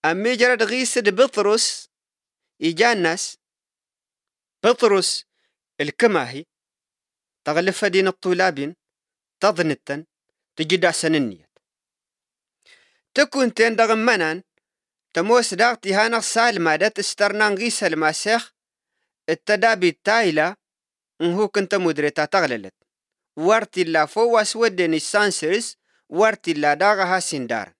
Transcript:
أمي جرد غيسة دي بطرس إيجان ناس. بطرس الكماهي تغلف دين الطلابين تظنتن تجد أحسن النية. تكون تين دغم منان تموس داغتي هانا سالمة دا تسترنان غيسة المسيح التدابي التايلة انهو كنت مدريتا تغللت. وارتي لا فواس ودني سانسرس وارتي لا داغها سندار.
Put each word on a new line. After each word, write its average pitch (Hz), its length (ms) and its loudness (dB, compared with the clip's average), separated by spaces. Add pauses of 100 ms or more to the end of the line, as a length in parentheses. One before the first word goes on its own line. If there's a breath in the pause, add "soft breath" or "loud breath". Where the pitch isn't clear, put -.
أمي 202 320 0
جرد 240 260 2
غيسة 247 380 -2
دي 208 100 2
بطرس 208 800 0 (720)
إيجان 185 400 2
ناس. 170 360 -4 (1200)
بطرس 214 640 2 (540)
الكماهي 147 640 -2 (1000)
تغلف 175 400 0
دين 190 240 2
الطلابين 180 680 -2 (640)
تظنتن 160 640 -2 (520)
تجد 170 280 -2
أحسن 160 300 0
النية. 117 380 -4 (1600 soft breath)
تكون 269 400 0
تين 226 220 2
دغم 226 220 2
منان 190 440 0 (720)
تموس 220 400 0
داغتي 208 400 0
هانا 226 260 0
سالمة 202 560 0
دا 180 120 0
تسترنان 208 680 -2
غيسة 214 320 -4
المسيح 160 680 -2 (760)
التدابي 196 600 0
التايلة 180 680 0 (640)
انهو 180 280 0
كنت 196 260 -2
مدريتا 151 500 0
تغللت. 127 500 -2 (640)
وارتي 185 480 0
لا 160 220 0
فواس 220 500 0
ودني 180 420 0
سانسرس 202 800 -2 (320)
وارتي 196 440 0
لا 147 220 0
داغها 185 460 2
سندار. 117 600 -6